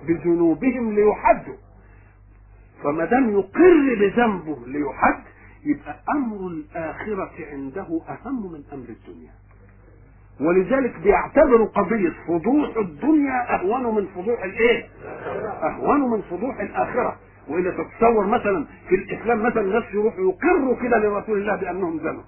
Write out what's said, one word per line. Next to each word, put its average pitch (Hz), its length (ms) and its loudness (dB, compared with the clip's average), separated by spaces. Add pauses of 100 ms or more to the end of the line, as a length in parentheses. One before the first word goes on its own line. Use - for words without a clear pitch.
بذنوبهم 170 880 2
ليحدوا. 208 600 2 (1300)
فما 156 220 -2
دام 240 260 2
يقر 277 680 6
بذنبه 190 680 0
ليحد، 147 560 -2 (420)
يبقى 147 320 -4 (140)
أمر 220 360 -2
الآخرة 165 840 -8 (220)
عنده 151 560 -8
أهم 190 440 -10
من 147 100 -16 (100)
أمر 135 160 -14
الدنيا. 82 420 -18 (1120)
ولذلك 190 600 2
بيعتبروا 220 680 4
قضية 196 460 0 (160)
فضوح 214 480 0
الدنيا 247 800 0
أهون 220 400 0
من 202 120 0
فضوح 196 380 -4
الإيه؟ 214 420 2 (760)
أهون 220 480 2
من 214 120 0
فضوح 175 380 -6
الآخرة. - 560 -4 (320)
وإلا 175 220 -2
تتصور 214 560 2
مثلًا 202 400 0 (220)
في 175 60 2
الإسلام 196 480 -2
مثلًا 233 180 0
الناس 208 240 0 (100)
يروحوا 214 260 0
يقروا 254 640 2
كده 240 160 2
لرسول 208 400 -2
الله 202 180 -2
بأنهم 180 420 -4
زنوا، - 300 -8